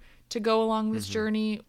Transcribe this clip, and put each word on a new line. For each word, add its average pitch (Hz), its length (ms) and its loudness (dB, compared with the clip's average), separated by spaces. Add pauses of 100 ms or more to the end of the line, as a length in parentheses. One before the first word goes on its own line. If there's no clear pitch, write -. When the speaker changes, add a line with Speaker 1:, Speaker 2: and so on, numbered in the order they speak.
(300)
Speaker 1:
to 240 100 0
go 220 240 4
along 220 280 0
this 220 140 -4
Speaker 2:
Mm-hmm. 202 80 -10
Speaker 1:
journey 214 560 -2